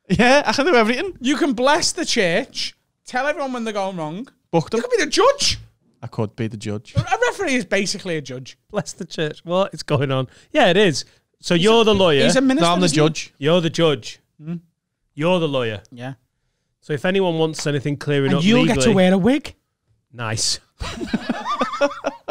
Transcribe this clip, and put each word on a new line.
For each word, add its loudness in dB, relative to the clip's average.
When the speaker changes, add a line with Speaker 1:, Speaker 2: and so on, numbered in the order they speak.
Speaker 1:
Yeah, 4
I 0
can 0
do 4
everything. 0
Speaker 2:
You -2
can 0
bless 2
the -4
church, -2
tell -4
everyone -4
when -6
they're -6
going -4
wrong. -8
Speaker 1:
Book 0
them. -2
Speaker 2:
You -2
could -6
be 2
the -4
judge. 2
Speaker 1:
I -10
could -6
be -4
the -10
judge. -10
Speaker 2:
A -2
referee -2
is -2
basically -4
a -8
judge. -14
Speaker 3:
Bless -6
the -12
church. -6
What -2
is -10
going 0
on? -2
Yeah, 4
it 4
is. 2
So 0
Speaker 2:
He's 2
Speaker 3:
you're 6
Speaker 2:
a, 4
Speaker 3:
the 4
lawyer. 4
Speaker 2:
he's 4
a 2
minister, 4
Speaker 1:
No, 4
I'm 0
the 2
Speaker 2:
isn't 0
he? 4
Speaker 1:
judge. -6
Speaker 3:
You're 2
the -2
judge. -2
Speaker 2:
Hmm? -10
Speaker 3:
You're 0
the 0
lawyer. -4
Speaker 2:
Yeah. -12
Speaker 3:
So -8
if -4
anyone 0
wants -2
anything -2
clearing 0
Speaker 2:
And 2
Speaker 3:
up -2
Speaker 2:
you'll 4
Speaker 3:
legally, 2
Speaker 2:
get 2
to 4
wear 4
a 4
wig. 0
Speaker 3:
Nice. -4
<laughs> -20